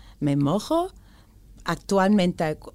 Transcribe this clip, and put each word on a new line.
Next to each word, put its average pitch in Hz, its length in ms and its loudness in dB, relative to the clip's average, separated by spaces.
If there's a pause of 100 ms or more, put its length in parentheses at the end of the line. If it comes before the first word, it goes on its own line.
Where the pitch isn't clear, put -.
(200)
me 143 160 0
mojo. 196 560 0 (720)
Actualmente 180 920 0 (180)